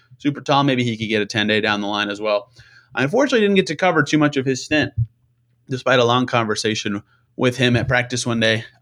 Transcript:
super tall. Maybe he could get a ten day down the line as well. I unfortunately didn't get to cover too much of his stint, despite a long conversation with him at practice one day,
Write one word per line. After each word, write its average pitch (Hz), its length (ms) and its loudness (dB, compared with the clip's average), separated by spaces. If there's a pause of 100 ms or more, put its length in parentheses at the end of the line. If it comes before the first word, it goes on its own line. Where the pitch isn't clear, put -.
(180)
super 139 220 -4
tall. 139 240 2
Maybe 127 200 0
he 117 120 -2
could 110 120 -6
get 107 140 0
a 101 40 -6
ten 107 200 -2
day 107 140 2
down 104 200 0
the 101 60 -6
line 104 220 -2
as 101 120 -8
well. 104 300 -2 (440)
I 120 80 0
unfortunately 240 380 2
didn't 202 160 2
get 185 120 4
to 156 80 -6
cover 170 260 2
too 156 160 0
much 147 180 2
of 131 100 -2
his 135 180 -4
stint, 151 280 -2 (760)
despite 127 300 0
a 120 60 4
long 123 220 2
conversation 107 760 -2 (340)
with 123 200 0
him 123 200 2
at 107 120 -2
practice 123 380 -2
one 117 140 -2
day, 113 240 2 (180)